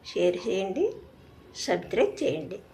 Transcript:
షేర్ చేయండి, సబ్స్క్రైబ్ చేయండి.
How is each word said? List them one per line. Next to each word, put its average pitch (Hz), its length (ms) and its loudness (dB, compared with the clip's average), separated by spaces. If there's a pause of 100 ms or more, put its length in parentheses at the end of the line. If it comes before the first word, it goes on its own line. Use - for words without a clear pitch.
(100)
షేర్ 175 340 4
చేయండి, 196 400 0 (760)
సబ్స్క్రైబ్ 185 500 2 (100)
చేయండి. 156 360 -2 (160)